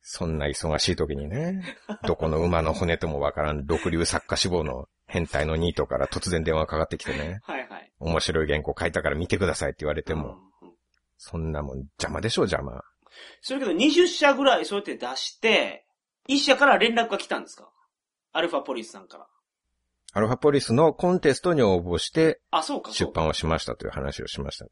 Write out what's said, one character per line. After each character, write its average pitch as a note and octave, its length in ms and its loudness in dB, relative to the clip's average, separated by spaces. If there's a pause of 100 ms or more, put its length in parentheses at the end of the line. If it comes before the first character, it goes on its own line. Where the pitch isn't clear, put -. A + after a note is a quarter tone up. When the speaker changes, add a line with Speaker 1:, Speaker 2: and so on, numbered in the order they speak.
Speaker 1:
そ - 160 -6
ん D#2+ 120 -2
な D2 100 -2
忙 D2+ 320 -2
し - 140 0
い - 20 0
時 D2 220 -2
に C#2+ 100 -8
ね、 E3 340 -4 (440)
ど E2+ 100 2
こ D#2+ 140 -2
の D#2 100 2
馬 E2+ 220 2
の D#2+ 100 0
骨 E2+ 260 0
と E2+ 120 -4
も D2 100 -4
わ D2 140 -2
か D2+ 80 -4
ら D2+ 120 0
ん C#2+ 120 -4
六 D#2+ 260 0
流 E2 140 0
作 - 200 -2
家 E2+ 120 -2
志 - 100 0
望 F2 160 0
の C2 240 -6 (180)
変 E2+ 220 -4
態 D2 180 -2
の D#2 120 0
ニ E2+ 160 0
ー - 20 -6
ト D2 100 0
か C2 120 -4
ら C2+ 100 0
突 - 220 -6
然 E2 160 0
電 D#2+ 100 2
話 D#2 100 0
か D#2 120 -6
か D#2+ 60 0
っ - 40 -4
て D#2+ 100 -8
き - 60 -12
て - 80 -6
ね。 E2 320 -6
Speaker 2:
は D3+ 140 -10
い B2+ 100 -10
は G2 120 -16
い。 - 200 -20
Speaker 1:
面 D#2+ 220 0
白 D#2+ 240 0
い - 20 -6
原 D2+ 140 0
稿 D2+ 180 -4
書 F2+ 60 -2
い E2+ 80 -2
た F2 80 0
か D#2 80 0
ら C#2+ 80 -2
見 F2 100 -4
て - 100 0
く F#2+ 80 2
だ D#2+ 80 0
さ D2 140 -4
い C#2 40 -2
っ - 20 -8
て - 80 -14
言 D2 80 -2
わ D2 40 0
れ D2+ 100 -4
て D#2+ 120 -4
も、 C#2 240 -8 (220)
Speaker 2:
う F2 40 -20
ん F2 40 -20
う - 20 -20
ん。 - 40 -20 (420)
Speaker 1:
そ - 200 -12
ん D#2+ 140 -4
な D2+ 100 -4
も C2+ 140 -8
ん C2+ 40 -8
邪 - 300 -8
魔 D#2 120 -6
で A2 80 -2
し D3+ 100 -2
ょ、 D#3+ 40 4
邪 F#2+ 180 0
魔。 B1+ 200 -10 (600)
Speaker 2:
そ - 120 -8
れ C#4 60 -4
け C4 60 -4
ど F#3 80 -2
二 A#3+ 180 4
十 F4 160 6
社 C#4+ 260 4
ぐ C4 120 2
ら A3 160 6
い D#3 40 -4
そ G3+ 120 -4
う - 20 0
や - 20 -8
っ - 40 -12
て - 100 -6
出 B2 120 -8 (100)
し - 240 -10
て、 D#3 440 2 (400)
一 C#4 140 2
社 C#4 160 4
か C#4 120 6
ら A3+ 100 8
連 A3+ 160 4
絡 A3+ 160 2
が G3 80 -2
来 - 100 -8
た D3 120 -4
ん F2+ 40 -12
で - 60 -18
す - 80 -20
か？ - 120 -20 (640)
ア E3 100 -2
ル E3+ 60 0
フ E3+ 80 -4
ァ C#3 60 0
ポ C3+ 140 -6
リ A2+ 100 -6
ス - 80 -18
さ G2 60 -18
ん F#2 100 -20
か - 80 -20
ら。 - 100 -20 (880)
Speaker 1:
ア G2+ 80 0
ル A2 60 2
フ A#2+ 80 2
ァ - 20 -12
ポ D3 140 4
リ C#3 100 4
ス - 120 0
の D3+ 200 6
コ F3+ 180 2
ン F3+ 80 4
テ C#3 140 4
ス - 80 -2
ト F3+ 120 2
に D3 100 4
応 F#2 200 6
募 E2+ 140 0
し - 140 -2
て、 D#3+ 280 4 (100)
Speaker 2:
あ、 D#3+ 140 0
そ C#4+ 140 -4
う - 40 -6
か、 - 120 -14
そ - 160 0
う - 20 -14
か。 - 0 -
Speaker 1:
出 - 20 -
版 D#2+ 140 2
を D#2 60 0
し - 120 -4
ま D#2+ 140 2
し - 60 -8
た A#1+ 100 -6
と - 100 -12
い G#1 40 -4
う - 20 -10
話 C#2 320 -6
を - 40 -10
し - 120 -10
ま D2 120 -6
し - 60 -14
た。 - 140 -16